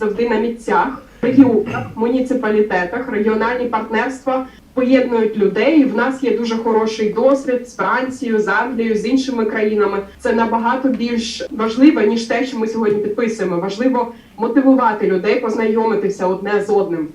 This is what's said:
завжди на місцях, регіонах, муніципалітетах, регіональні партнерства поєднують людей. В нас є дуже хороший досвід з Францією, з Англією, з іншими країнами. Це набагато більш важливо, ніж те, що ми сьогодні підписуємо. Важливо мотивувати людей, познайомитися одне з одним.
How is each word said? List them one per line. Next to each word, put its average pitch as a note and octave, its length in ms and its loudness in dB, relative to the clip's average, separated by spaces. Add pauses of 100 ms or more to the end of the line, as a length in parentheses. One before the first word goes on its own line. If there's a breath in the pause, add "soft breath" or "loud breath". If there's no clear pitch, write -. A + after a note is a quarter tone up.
завжди A3 280 -2
на A3 100 0
місцях, - 640 -2 (200)
регіонах, B3 640 2 (100)
муніципалітетах, A3 1120 -2
регіональні A3+ 600 -2
партнерства B3+ 760 -4 (320 loud breath)
поєднують A#3+ 600 2
людей. A3+ 460 4
В G#3 120 0
нас C4 260 -2
є A3+ 160 0
дуже A3+ 180 -2
хороший A3 560 0
досвід B3+ 560 0
з - 80 -18
Францією, A3+ 640 -2
з G3+ 80 0
Англією, A3+ 480 0
з G3 100 -2
іншими A#3+ 380 0
країнами. G#3 540 0 (220 loud breath)
Це A#3+ 120 -2
набагато A#3 560 0
більш A#3 640 -4
важливо, A#3 500 2
ніж A3+ 240 2
те, B3 220 -2
що A#3 120 -8
ми A3 80 0
сьогодні G#3 360 0
підписуємо. F#3+ 580 -2
Важливо A3+ 520 -2 (240 loud breath)
мотивувати A#3+ 680 2
людей, F#3+ 340 2
познайомитися A3 840 0
одне G3 400 0
з - 40 -6
одним. E3+ 440 0